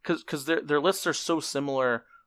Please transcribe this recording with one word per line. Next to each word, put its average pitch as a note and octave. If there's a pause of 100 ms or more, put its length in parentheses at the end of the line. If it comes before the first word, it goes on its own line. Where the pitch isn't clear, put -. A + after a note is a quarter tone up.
'cause, E3
'cause C#3+
their, D#3+
their D3
lists F3+
are D#3+
so D#3+
similar, C3+ (220)